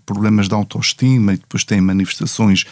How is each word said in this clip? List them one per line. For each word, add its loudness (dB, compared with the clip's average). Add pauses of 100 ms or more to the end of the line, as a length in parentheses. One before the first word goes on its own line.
problemas 0
de -2
autoestima 0
e 0
depois -8
têm 0
manifestações 0